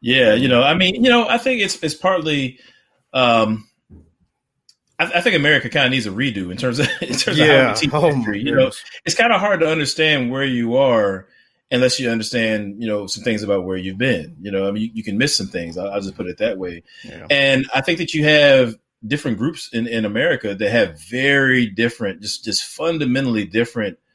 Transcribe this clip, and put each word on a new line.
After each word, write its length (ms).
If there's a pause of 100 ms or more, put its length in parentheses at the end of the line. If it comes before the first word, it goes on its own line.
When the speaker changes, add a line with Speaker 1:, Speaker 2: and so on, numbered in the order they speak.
Speaker 1:
Yeah, 340
you 120
know, 140
I 140
mean, 280
you 60
know, 180
I 100
think 240
it's, 220
it's 120
partly, 640 (540)
um, 540 (1300)
I, 60 (100)
I 60
think 140
America 340
kinda 200
needs 180
a 40
redo 400
in 60
terms 220
of, 160
<laughs> 60
in 140
terms 240
of 80
how 60
we 60
Speaker 2:
Yeah. 140
Speaker 1:
teach 200
Speaker 2:
Oh, 160
my 60
Speaker 1:
history, 240
you 120
know? 60
Speaker 2:
goodness. 260 (220)
Speaker 1:
It's 100
kinda 220
hard 240
to 80
understand 600
where 140
you 320
are 500 (440)
unless 280
you 100
understand, 720
you 60
know, 200
some 160
things 200
about 220
where 120
you've 200
been, 440
you 100
know? 160
I 40
mean, 120
you, 120
you 80
can 140
miss 180
some 120
things. 300
I'll, 140
I'll 100
just 140
put 120
it 100
that 200
way. 260 (200)
Speaker 2:
Yeah. 260
Speaker 1:
And 440
I 80
think 180
that 140
you 100
have 520 (300)
different 320
groups 360
in, 140
in 180
America 500
that 160
have 300
very 640
different, 540
just, 240
just 180
fundamentally 800
different 540 (160)